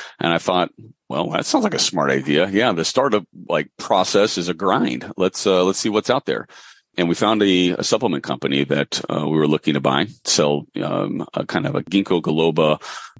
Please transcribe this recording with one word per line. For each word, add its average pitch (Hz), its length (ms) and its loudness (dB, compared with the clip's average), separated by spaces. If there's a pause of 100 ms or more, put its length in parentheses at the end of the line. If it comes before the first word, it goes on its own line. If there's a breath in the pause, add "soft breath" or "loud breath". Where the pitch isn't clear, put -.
(180 loud breath)
And 85 140 0
I 82 60 2
thought, 90 340 0 (360)
"Well, - 220 -4
that - 160 -4
sounds 269 160 2
like 202 120 0
a - 40 -2
smart 71 320 0
idea. 71 400 2
Yeah, 107 220 2
the 82 120 -2
startup, 110 400 0 (240)
like, 76 280 -2
process 101 600 2
is 87 120 -4
a 90 60 -4
grind. 92 640 -2
Let's, 95 300 0
uh, 92 160 4
let's 95 160 2
see 117 120 -2
what's 104 200 0
out 131 160 0
there." - 220 -4 (480 loud breath)
And 87 120 2
we 85 60 2
found 107 280 2
a, 90 280 4
a - 140 -2
supplement 104 400 0
company 69 400 -2
that, 71 440 -2
uh, 78 200 -2
we 78 80 0
were 76 120 2
looking 76 260 0
to 71 60 0
buy, 67 260 0 (180)
sell, 73 420 0 (160)
um, 78 420 -4 (100)
a - 100 -2
kind 76 220 0
of 71 80 -4
a - 80 -2
ginkgo 95 400 0
biloba, 78 580 2 (400 loud breath)